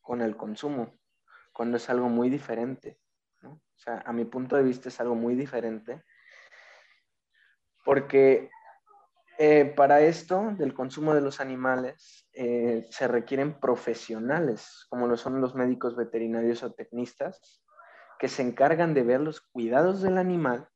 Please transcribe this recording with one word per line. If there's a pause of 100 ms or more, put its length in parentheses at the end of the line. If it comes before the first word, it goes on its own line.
con
el
consumo, (580)
cuando
es
algo
muy
diferente, (420)
¿no?
O
sea,
a
mi
punto
de
vista
es
algo
muy
diferente, (1800)
porque, (880)
eh, (100)
para
esto
del
consumo
de
los
animales,
eh,
se
requieren
profesionales,
como
lo
son
los
médicos
veterinarios
o
tecnistas, (560)
que
se
encargan
de
ver
los
cuidados
del
animal